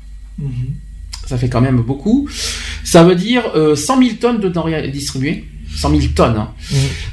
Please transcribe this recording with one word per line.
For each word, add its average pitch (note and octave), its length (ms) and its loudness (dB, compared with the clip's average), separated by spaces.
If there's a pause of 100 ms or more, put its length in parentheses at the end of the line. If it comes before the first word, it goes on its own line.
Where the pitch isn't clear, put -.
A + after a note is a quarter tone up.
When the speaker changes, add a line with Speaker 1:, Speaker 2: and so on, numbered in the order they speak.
(400)
Speaker 1:
Mhm. C#3 100 -6 (760)
Speaker 2:
Ça B2+ 120 -4
fait B2 100 0
quand A#2+ 120 2
même C3 200 4
beaucoup. G3 480 0 (540)
Ça E3+ 220 6
veut F3+ 100 8
dire, A3+ 300 2 (100)
euh, D3+ 220 4
cent C4 200 0
mille B3 200 4
tonnes A#3 240 0
de G3 80 0
denrées D#3+ 400 -2
distribuées. C#3 560 -4 (300)
Cent - 140 -2
mille D3 240 2
tonnes, B2 240 4
hein. A2 140 -2 (640)